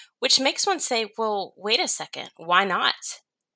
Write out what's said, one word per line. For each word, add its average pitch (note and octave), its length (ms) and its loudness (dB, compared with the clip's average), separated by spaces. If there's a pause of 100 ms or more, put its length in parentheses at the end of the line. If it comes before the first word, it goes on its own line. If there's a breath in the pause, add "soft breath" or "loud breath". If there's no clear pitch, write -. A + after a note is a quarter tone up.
(180 loud breath)
which C4 220 2
makes D4+ 260 0
one E4 140 0
say, A3+ 360 -2
"Well, G#3 400 -2
wait G#3 220 0
a F4 80 0
second, - 500 -6
why F3 280 4
not? - 560 -2 (360)